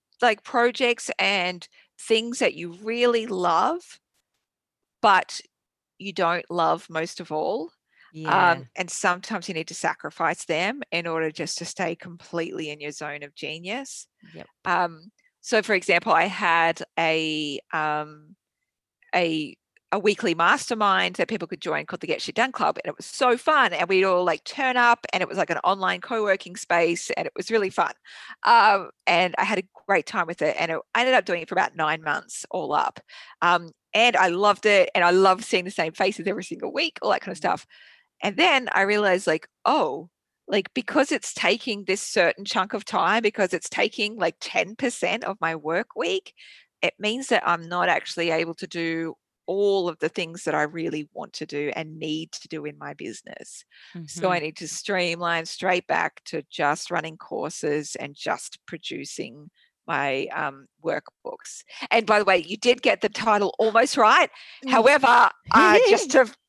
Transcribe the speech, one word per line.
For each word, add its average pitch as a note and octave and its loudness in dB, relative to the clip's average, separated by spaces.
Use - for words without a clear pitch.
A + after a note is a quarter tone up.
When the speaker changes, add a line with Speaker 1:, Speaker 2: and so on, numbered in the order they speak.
Speaker 1:
like, A3 2
projects A#3+ 0
and F3+ -2
things A#3 -2
that G#3+ 2
you E3+ -12
really A#3 0
love, F#3 0
but G3 4
you G3 -10
don't E3+ 0
love E3 0
most D#3+ -6
of E3+ -12
all. G3 -4
Speaker 2:
Yeah. E3 2
Speaker 1:
Um, C#3 -8
and F3+ -8
sometimes F#3+ -4
you F#3+ -8
need D#3+ -8
to F3 -16
sacrifice E3 -4
them G3 -4
in E3+ -4
order D#3+ -4
just D#3 -8
to E3+ -10
stay E3+ -6
completely E3+ -10
in D3+ -14
your D3 -10
zone D3 -12
of C#3+ -18
genius. F3+ -12
Speaker 2:
Yep. D#3+ -18
Speaker 1:
Um, F3 -2
so, A3 2
for G3+ 0
example, F3 2
I E3 6
had E3+ 2
a, D#3 -2
um, D3+ -6
a, D#3+ -2
a G3+ -2
weekly F#3+ 0
mastermind F#3+ 2
that - -2
people F3+ -6
could E3+ -12
join D#3 -4
called - -12
the D3+ -12
Get D#3 -2
Shit - -8
Done B3 0
Club. D#3+ 0
And - -8
it D3+ -10
was - -16
so B3 2
fun. C#4 2
And E3+ -2
we'd F#3+ 4
all, F3+ 2
like, D#3+ -2
turn C4 -2
up, A#3+ 4
and F#3 0
it E3 -4
was, - -8
like, E3+ 0
an D#3+ -2
online F#3 0
co-working G3+ -2
space, E3+ 0
and E3 -4
it - -8
was F#3 -6
really G#3 0
fun. - 0
Um, G3+ 6
and F3 4
I F#3+ 2
had G3 0
a G3 -4
great F#3 2
time F3+ -4
with E3+ -6
it. D3 0
And E3 -2
it, D#3+ -4
I A#3 2
ended B3+ 4
up G3 4
doing F3 -4
it D#3+ -12
for F#3+ -6
about F3+ -2
nine D#3+ -2
months D3 -6
all D#3 -4
up. - 0
Um, F3 2
and A#3 4
I F#3 6
loved F#3+ 2
it. G3+ 6
And F3 2
I F3 6
loved F#3+ 4
seeing F#3 0
the F3+ -8
same D#3+ -4
faces F#3 -2
every F#3 -4
single - -8
week, D#4+ -4
all G#3 0
that - 0
kind F#3 -10
of F#3+ -10
Speaker 2:
Mm. D3+ -18
Speaker 1:
stuff. E3+ 0
And F#3+ -4
then C#4+ 2
I F#3 2
realized, G3 2
like, D#3+ 0
oh, E3+ 0
like, G3 -2
because C#4 0
it's - -6
taking G#3 -2
this G3 -2
certain F#3 0
chunk - -2
of G#3 -4
time, G3+ 0
because G#3 0
it's - -6
taking, G#3+ -4
like, F3 -2
ten F#3+ -4
percent G3+ -4
of G3 -6
my E3 -4
work D#3+ -4
week, A3 -4
it - 0
means A3+ -4
that - 2
I'm E3 0
not F3+ 0
actually E3+ -2
able E3 -2
to E3+ -12
do E3 -6
all G3 0
of E3 -6
the E3 -2
things E3+ -8
that D3+ -2
I D3+ 2
really D#3 -6
want - -14
to D#3 -10
do D3 -6
and D#3 -10
need D#3+ -8
to - -16
do D3+ -10
in D3 -12
my C#3+ -14
business. - -16
So E3+ -4
I F3 0
Speaker 2:
Mm-hmm. D3+ -4
Speaker 1:
need D3+ -10
to D#3+ -12
streamline E3+ -2
straight F3+ -2
back E3+ -2
to D3+ -8
just D3 -2
running D#3+ -6
courses D3+ -6
and C#3+ -10
just - -8
producing C#3+ -12
my, C#3 -2
um, C#3 -8
workbooks. - -10
And A3+ 2
by G#3 4
the G3+ 0
way, F#3+ 6
you F3 -8
did B3 2
get A3+ 2
the G#3 0
title G#3 0
almost A3+ 2
right. B3+ 6
Speaker 2:
Mm. B3+ 0
Speaker 1:
However, B3 8
uh, G#3+ 8
Speaker 2:
<laughs> A4 8
Speaker 1:
just F4 4
to C4 6